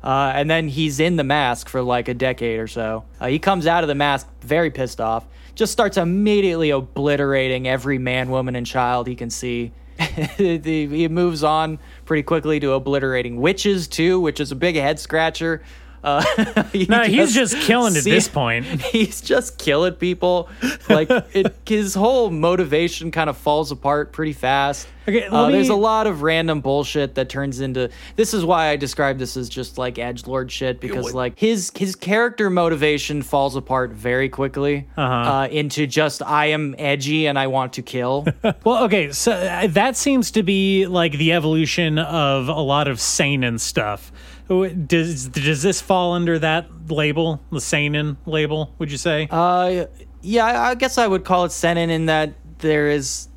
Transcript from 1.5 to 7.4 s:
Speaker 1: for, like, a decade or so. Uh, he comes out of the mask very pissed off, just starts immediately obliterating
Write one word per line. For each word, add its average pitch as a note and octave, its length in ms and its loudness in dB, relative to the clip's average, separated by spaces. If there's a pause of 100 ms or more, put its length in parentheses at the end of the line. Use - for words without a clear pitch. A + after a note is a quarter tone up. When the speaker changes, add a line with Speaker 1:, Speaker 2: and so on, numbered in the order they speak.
Speaker 1:
for, C3 140 -2
like, B2 240 0
a B2 80 -4
decade A#2+ 440 -2
or A2 80 -6
so. A2 380 -6 (160)
Uh, B2 60 -4
he C3+ 100 0
comes F3 300 0
out E3+ 160 4
of D#3 40 -2
the D3 80 -2
mask C#3+ 320 0 (140)
very D3+ 300 0
pissed B2+ 280 -6
off, A2+ 260 -2 (300)
just G#3+ 160 0
starts G3+ 260 2
immediately F#3 760 2
obliterating C3+ 960 0